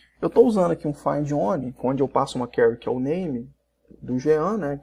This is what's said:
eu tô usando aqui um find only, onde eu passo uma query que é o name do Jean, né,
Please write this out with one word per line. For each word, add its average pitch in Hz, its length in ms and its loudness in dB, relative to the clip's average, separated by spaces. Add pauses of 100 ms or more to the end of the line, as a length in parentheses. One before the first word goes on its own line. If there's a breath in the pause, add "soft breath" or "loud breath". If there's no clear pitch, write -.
(200 soft breath)
eu 170 80 0
tô 226 140 6
usando 202 300 2
aqui 160 160 -4
um 147 60 -2
find 147 380 -2
only, 139 460 -2
onde 139 240 0
eu 131 60 0
passo 135 280 -2
uma 123 120 -6
query 117 280 2
que - 120 -10
é 117 40 -2
o 127 60 -4
name 139 500 -4 (540)
do 123 160 -4
Jean, 156 400 0
né, 143 240 -6